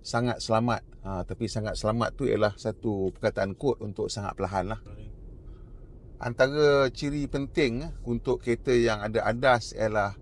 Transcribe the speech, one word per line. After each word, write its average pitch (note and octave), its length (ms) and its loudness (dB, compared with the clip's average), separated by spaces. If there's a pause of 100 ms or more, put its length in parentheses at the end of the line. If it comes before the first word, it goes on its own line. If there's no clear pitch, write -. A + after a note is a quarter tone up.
sangat A#2+ 400 -2
selamat. A2+ 400 2 (240)
Ha, F#2 160 -4
tapi G#2 240 -4
sangat G#2+ 320 -4
selamat A2 400 0
tu C3+ 80 0
ialah G#2+ 320 4
satu G2+ 560 -2
perkataan G2+ 400 0
kod C#3 240 0
untuk G#2 320 -4
sangat G2+ 240 -6
perlahan F#2+ 400 -2
lah. - 40 -12 (1400)
Antara C#3 800 4
ciri C#3+ 320 -2
penting, C#3 600 0
eh, D#3 40 -8 (160)
untuk A#2+ 320 0
kereta A#2+ 320 0
yang A2+ 320 4
ada G#2+ 240 0
adas A#2+ 480 4
ialah G#2+ 460 0